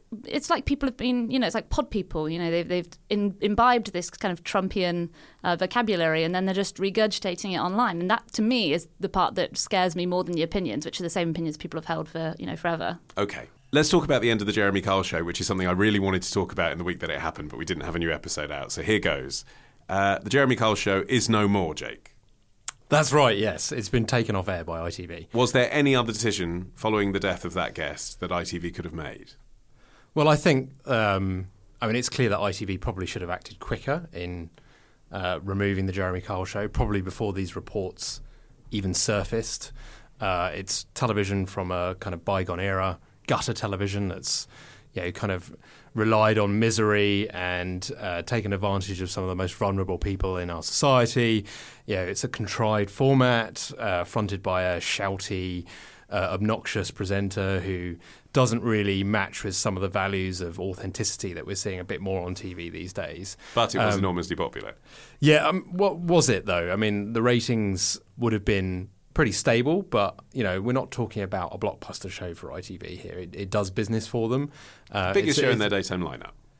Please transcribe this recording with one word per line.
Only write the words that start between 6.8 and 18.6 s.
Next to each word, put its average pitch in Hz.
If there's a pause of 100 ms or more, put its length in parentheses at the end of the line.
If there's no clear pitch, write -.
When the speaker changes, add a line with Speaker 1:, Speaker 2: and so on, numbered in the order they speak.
Speaker 1:
it 160
online. 185
And 180
that, -
to -
me, 214
is 170 (120)
the 180
part -
that -
scares 180
me 175
more 180
than 175
the 160
opinions, 165
which -
are 185
the 165
same 170
opinions 160
people 165
have 160
held 160
for, 160
you -
know, -
forever. 165 (180)
Speaker 2:
Okay. - (240)
Let's 147
talk 170
about 131
the 117
end 110
of 101
the 104
Jeremy 101
Kyle 95
show, 85
which 87
is 92
something 92
I 90
really 104
wanted 95
to -
talk 92
about 85
in 78
the 87
week 85
that 80
it 69
happened, 78
but -
we -
didn't 80
have 85
a 85
new 82
episode 76
out. 71